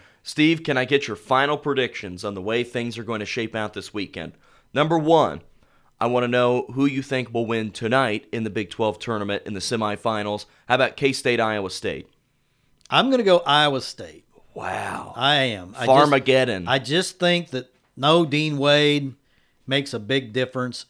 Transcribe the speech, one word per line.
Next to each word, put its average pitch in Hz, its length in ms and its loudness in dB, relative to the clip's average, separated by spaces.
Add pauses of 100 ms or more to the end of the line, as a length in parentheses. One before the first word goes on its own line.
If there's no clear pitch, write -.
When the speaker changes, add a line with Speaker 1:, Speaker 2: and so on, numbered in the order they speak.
(240)
Speaker 1:
Steve, 160 400 2
can 147 120 -2
I 127 100 0
get 139 200 2
your 107 100 -8
final 139 400 0
predictions 120 680 -4
on 101 100 -6
the 95 80 -10
way 113 220 -2
things 117 340 -6
are 113 60 -10
going 110 160 -6
to 104 60 -8
shape 110 280 -6
out 107 200 -6
this - 200 -12
weekend? 90 380 -8 (420)
Number 156 240 2
one, 147 440 4 (580)
I 113 60 0
want 123 160 2
to 123 60 -2
know 123 460 2
who 135 120 2
you 135 160 -2
think 123 320 -6
will 117 100 -2
win 110 280 -4
tonight 117 580 -2
in 117 140 -4
the 107 60 -4
Big 101 200 -6
twelve 107 300 -2
tournament 101 460 -4
in 104 80 -8
the 98 40 -8
semifinals. 104 880 -4 (240)
How 123 80 4
about 127 200 2
K-State, 127 440 0
Iowa 107 300 -2
State? 85 380 -8 (800)
Speaker 2:
I'm 185 220 2
gonna 247 140 2
go 185 140 6
Iowa 147 420 2
State. - 440 -14 (300)
Speaker 1:
Wow. 98 640 -8
Speaker 2:
I 135 200 2
am. 107 400 -2
I 123 100 -4
just, - 20 0
Speaker 1:
Farmageddon. 131 800 4
Speaker 2:
I 135 100 2
just 143 400 -2
think 175 320 0
that 127 240 -8 (220)
no 160 280 4
Dean 151 340 -2
Wade 143 580 4 (500)
makes 139 260 -2
a 117 60 -6
big 117 340 -4
difference, 127 580 -4